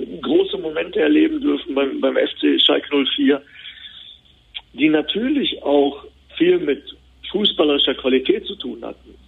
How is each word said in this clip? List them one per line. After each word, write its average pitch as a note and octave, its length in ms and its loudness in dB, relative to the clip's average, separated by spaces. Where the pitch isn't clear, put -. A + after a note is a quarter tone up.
große G4 360 2
Momente - 440 -4
erleben D#3 380 4
dürfen C#3 360 -2
beim, C3+ 260 -2
beim C3 160 0
F B2+ 220 0
C C#3+ 200 2
Schalke - 360 2
null C3+ 200 2
vier, C#3+ 260 2
die D3 160 2
natürlich G3 720 -2
auch C#3+ 420 2
viel F3+ 200 4
mit D3 260 -2
fußballerischer D3+ 640 2
Qualität C3 500 0
zu G3+ 100 -8
tun A#2 280 -12
hatten, - 320 -16